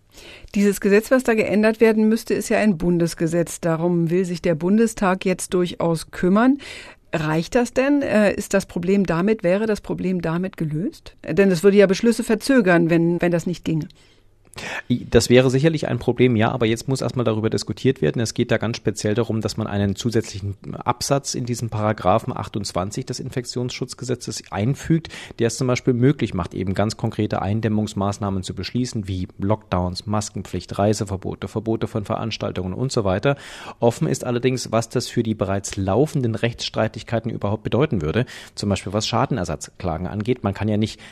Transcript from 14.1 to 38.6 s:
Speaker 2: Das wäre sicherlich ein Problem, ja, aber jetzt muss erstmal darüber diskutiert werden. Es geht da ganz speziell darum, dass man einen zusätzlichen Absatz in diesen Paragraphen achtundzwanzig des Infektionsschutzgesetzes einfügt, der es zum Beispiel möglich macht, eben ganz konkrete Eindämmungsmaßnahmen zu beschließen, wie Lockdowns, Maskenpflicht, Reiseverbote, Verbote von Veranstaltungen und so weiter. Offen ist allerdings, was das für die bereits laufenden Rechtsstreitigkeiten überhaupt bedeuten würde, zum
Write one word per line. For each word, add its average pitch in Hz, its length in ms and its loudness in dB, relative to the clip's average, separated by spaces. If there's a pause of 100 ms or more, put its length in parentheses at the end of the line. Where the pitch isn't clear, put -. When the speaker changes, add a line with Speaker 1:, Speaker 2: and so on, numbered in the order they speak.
Speaker 2:
Das 117 220 6
wäre 127 180 8
sicherlich 147 380 0
ein 123 100 -2
Problem, 123 380 2
ja, 110 160 2
aber 117 160 0
jetzt 113 200 -2
muss 131 140 -2
erstmal 117 240 -2
darüber 110 240 0
diskutiert - 540 -2
werden. 143 180 2
Es 110 140 -4
geht 120 160 0
da 110 80 2
ganz 110 180 -4
speziell 104 380 -2
darum, 110 260 -2
dass 107 160 -4
man 110 80 -4
einen 101 300 0
zusätzlichen 101 600 -4 (200)
Absatz - 580 -2
in 123 140 -6
diesen 117 240 -6
Paragraphen 107 600 0
achtundzwanzig - 760 -6
des 127 120 -8
Infektionsschutzgesetzes 123 1300 -6
einfügt, 139 580 0 (300)
der 113 80 4
es 113 100 -2
zum 135 80 -2
Beispiel 123 300 2
möglich 123 400 2
macht, 90 180 -4
eben 95 220 -4
ganz 104 220 0
konkrete 107 440 -2
Eindämmungsmaßnahmen 101 1040 -2
zu 95 100 -8
beschließen, 113 540 -4
wie 92 200 -4 (120)
Lockdowns, 92 680 -2
Maskenpflicht, 101 720 -6
Reiseverbote, 101 680 -2
Verbote 110 400 -2
von 107 180 -4
Veranstaltungen 98 680 -4
und 120 180 -4
so 123 120 0
weiter. 101 340 0 (420)
Offen 120 280 2
ist 139 160 -2
allerdings, 123 480 -2
was 113 160 0
das - 200 -4
für 123 160 -2
die 110 100 0
bereits 101 440 -4
laufenden 113 580 0
Rechtsstreitigkeiten 113 960 -4
überhaupt 107 320 -4
bedeuten 113 400 0
würde, 80 240 0 (260)
zum 104 160 -4